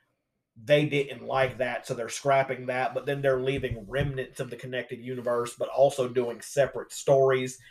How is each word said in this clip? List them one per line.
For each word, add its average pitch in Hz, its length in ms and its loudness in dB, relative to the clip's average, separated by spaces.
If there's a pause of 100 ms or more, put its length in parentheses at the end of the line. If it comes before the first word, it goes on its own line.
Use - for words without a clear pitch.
(640)
They 147 240 6
didn't 131 380 -2
like 127 340 0
that, 123 280 -4
so 135 80 -6
they're 117 140 -4
scrapping 135 580 0
that, 127 280 -2
but 127 120 -4
then 139 160 -2
they're 135 180 4
leaving 127 480 -2
remnants 131 520 -4
of 123 100 -8
the 123 60 -12
connected 123 440 -8
universe, 120 580 -4
but 110 120 -2
also 131 360 4
doing 120 340 -2
separate - 520 -2
stories. 135 680 2 (120)